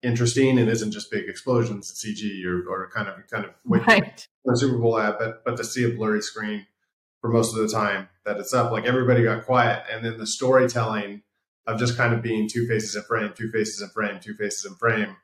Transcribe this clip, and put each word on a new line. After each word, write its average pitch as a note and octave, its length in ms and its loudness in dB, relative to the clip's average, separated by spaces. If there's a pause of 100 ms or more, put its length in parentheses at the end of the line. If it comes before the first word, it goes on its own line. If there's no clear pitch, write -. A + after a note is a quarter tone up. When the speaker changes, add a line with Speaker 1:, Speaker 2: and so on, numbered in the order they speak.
Speaker 1:
interesting B2 580 4
and A2 80 4
isn't A2 240 0
just G#2 180 -12
big G2 180 -6
explosions A2 600 -2
and - 60 -16
C G#2+ 180 -8
G G2 320 -8
or, F2+ 220 -2
or F#2 260 -6
kind G#2 140 -4
of, F#2+ 60 -12 (140)
kind G#2 160 -6
of F#2+ 60 -14 (140)
what G3 160 2
you - 60 -2
Speaker 2:
Right. - 420 2 (200)
Speaker 1:
a A#2+ 80 4
Super B2+ 220 2
Bowl A2+ 200 4
ad, G#2+ 200 0
but, A2+ 260 -6
but A#2 120 -2
to A2+ 80 -4
see B2+ 180 -4
a A2+ 60 2
blurry G#2+ 340 -2
screen G#2+ 440 -8 (540)
for A#2 100 -2
most A2+ 260 2
of A2 40 -2
the G#2+ 140 0
time G2+ 340 -2 (160)
that G#2 140 -4
it's G2 160 -6
up, A#2+ 160 4
like, A2 140 -4
everybody B2 400 4
got - 200 0
quiet. A#2 460 2
And A2 140 -8
then A2+ 140 -6
the G#2+ 80 -10
storytelling A2 960 2 (440)
of A2 140 -2
just A#2+ 160 2
kind A#2 180 4
of A#2 80 -2
being A2 260 0
two A#2+ 200 -2
faces G#2+ 260 -2
in G#2 80 -6
frame, G#2+ 320 -2
two A2 160 -8
faces G#2+ 320 -2
in G2 60 -10
frame, G2+ 320 -4
two G#2+ 140 -12
faces G#2 300 -6
in G2 120 -12
frame. G#2+ 480 0